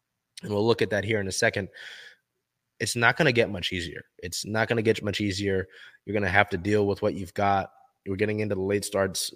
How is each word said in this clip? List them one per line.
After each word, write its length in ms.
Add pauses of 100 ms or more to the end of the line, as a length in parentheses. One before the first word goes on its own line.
(420)
and 100
we'll 140
look 160
at 80
that 140
here 160
in 80
a 40
second, 360 (1120)
it's 140
not 220
gonna 160
get 180
much 220
easier. 320 (140)
It's 260
not 240
gonna 140
get 200
much 180
easier. 460 (380)
You're 100
gonna 140
have 220
to 80
deal 280
with 160
what 120
you've 200
got. 360 (360)
We're 100
getting 240
into 140
the 80
late 220
starts 520